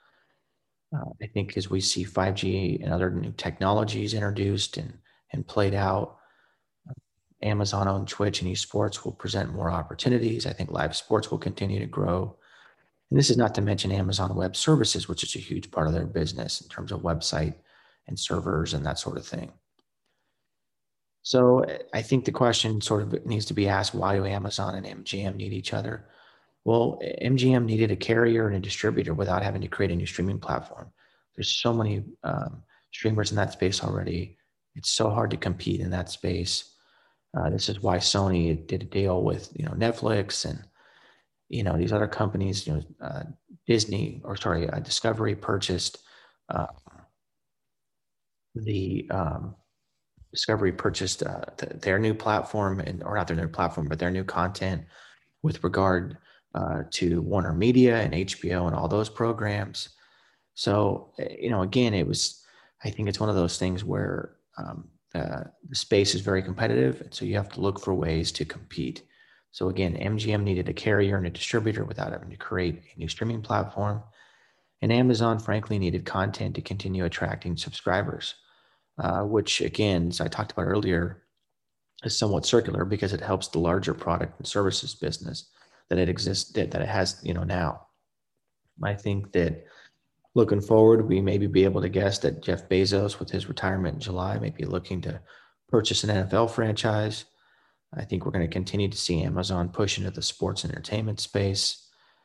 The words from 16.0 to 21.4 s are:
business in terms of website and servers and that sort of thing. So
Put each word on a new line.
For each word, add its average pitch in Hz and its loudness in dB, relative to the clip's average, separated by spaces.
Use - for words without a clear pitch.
business - -4
in - -20
terms - -10
of - -6
website 80 -2
and - -8
servers 87 -2
and 71 -2
that 73 -4
sort - -8
of - -10
thing. - -10
So 127 6